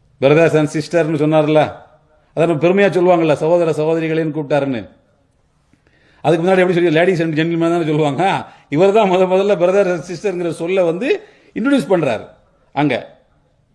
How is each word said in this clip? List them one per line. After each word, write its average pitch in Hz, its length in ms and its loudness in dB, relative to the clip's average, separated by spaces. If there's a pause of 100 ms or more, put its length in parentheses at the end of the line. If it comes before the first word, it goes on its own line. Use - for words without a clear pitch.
(220)
"Brothers 151 360 4
and 151 120 0
sistersனு 160 520 -2
சொன்னார்ல, 151 520 2 (600)
அதை 165 220 0
நம்ம - 0 -
பெருமையா 185 340 2
சொல்லுவாங்கல்ல, 165 440 2
சகோதர 165 380 0
சகோதரிகளேன்னு 160 600 -2
கூப்பிட்டாருன்னு." 139 580 -4 (1300)
அதுக்கு 165 260 0
முன்னாடி 190 100 4
எப்படி 180 160 2
சொல்லி, 170 260 2
"Ladies 175 220 2
and 160 180 -2
gentlemen" 165 300 0
தானே 170 160 -2
சொல்லுவாங்க. 151 600 -2 (240)
இவர் 175 220 2
தான் 202 200 4
முத - 20 0
முதல்ல 190 480 0
brother 185 300 2
and 175 120 -6
sisterங்கிற 175 460 -6
சொல்ல 175 340 -2
வந்து 208 380 -2 (320)
இன்ட்ரோடியூஸ் 240 360 -2
பண்றாரு. 139 380 -2 (460)
அங்க 135 440 -4 (580)